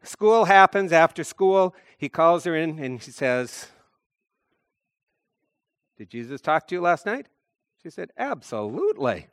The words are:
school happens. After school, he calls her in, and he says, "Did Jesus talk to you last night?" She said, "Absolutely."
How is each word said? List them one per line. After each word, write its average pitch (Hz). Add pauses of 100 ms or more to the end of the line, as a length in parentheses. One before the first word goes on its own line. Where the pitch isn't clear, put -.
school 214
happens. 190
After 165
school, 190 (220)
he 147
calls 170
her 170
in, 160
and 127
he 139
says, 123 (2250)
"Did 101
Jesus 120
talk 156
to 180
you 180
last 175
night?" 240 (560)
She 170
said, -
"Absolutely." 127